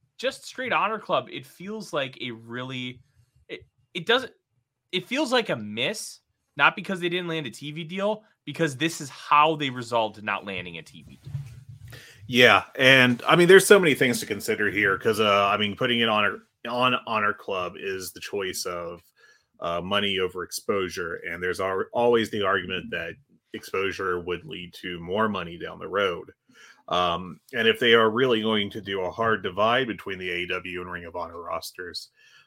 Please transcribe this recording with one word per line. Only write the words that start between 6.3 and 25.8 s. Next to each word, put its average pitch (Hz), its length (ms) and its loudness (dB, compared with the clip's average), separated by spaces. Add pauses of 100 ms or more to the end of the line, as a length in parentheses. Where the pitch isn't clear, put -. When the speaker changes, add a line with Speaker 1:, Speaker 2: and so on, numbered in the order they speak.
Speaker 1:
not 147 200 4
because 190 240 -6
they 175 80 -2
didn't 175 200 -4
land 160 180 -4
a 110 40 -10
T 143 220 -12
V 165 120 -10
deal, 196 400 -4 (200)
because 147 320 -2
this 160 240 -2
is 139 80 -10
how 151 480 4
they 147 140 -2
resolved 113 520 -2
not 101 220 -4
landing 90 320 -8
a 80 60 -14
T 78 200 -20
V 69 200 -20
deal. - 100 -16 (920)
Speaker 2:
Yeah, 120 380 8 (120)
and, 131 500 6
I 147 100 6
mean, 175 120 8
there's 190 180 12
so 202 140 10
many 156 140 4
things 120 260 2
to 107 60 -8
consider 104 440 0
here, 98 280 2
'cause, 107 200 0
uh, 101 280 4
I 101 100 2
mean, 101 200 -2
putting 120 240 0
it 117 80 2
on, 104 340 0 (260)
on 123 260 2 (120)
Honor 107 260 0
Club 92 440 -6
is 95 360 -8
the - 80 -18
choice 95 440 -6
of, 87 380 -10 (580)
uh, 85 200 -4
money 98 380 0
over 90 260 -4
exposure, 90 720 -4 (120)
and 85 140 -8
there's 90 180 -2
al-, 95 320 -2
always 120 380 2
the 104 120 -4
argument 92 480 -2
that 85 240 -8 (400)
exposure 95 640 -4
would 87 240 -6
lead 90 300 -14
to 87 260 -10
more 98 280 0
money 85 300 -6
down 85 200 -12
the 87 100 -10